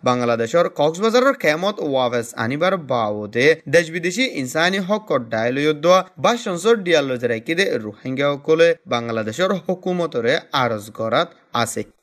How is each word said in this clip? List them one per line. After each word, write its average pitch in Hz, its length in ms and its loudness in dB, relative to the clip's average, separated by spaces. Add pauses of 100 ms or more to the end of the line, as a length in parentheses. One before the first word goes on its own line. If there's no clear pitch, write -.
বাংলাদেশর 123 600 2 (100)
কক্সবাজারের 220 680 2
কেমত 175 320 0 (140)
ওয়াফেজ 123 460 0
আনিবার 143 380 0 (160)
বাবদে 110 580 0 (220)
দেশ 165 220 4
বিদেশি 180 320 -2 (120)
ইনসানি 160 440 -2
হক 196 300 -4 (200)
ডায় 113 220 0
লই 139 140 -2 (160)
দোয়া 180 180 6 (180)
বাইশ 214 260 2
সনসর 196 320 2 (100)
ডিয়াত 156 200 2
লই 127 140 -4
যায় 120 120 -2
রাখি 120 240 -4
দে 190 100 0 (120)
রোহিঙ্গা 131 540 -4
সকলে 160 360 4 (200)
বাংলাদেশর 117 640 -2 (120)
হুকুমতরে 170 720 -2 (200)
আরজ 113 380 0
করাত 113 360 0 (260)
আছে। 113 280 -2 (220)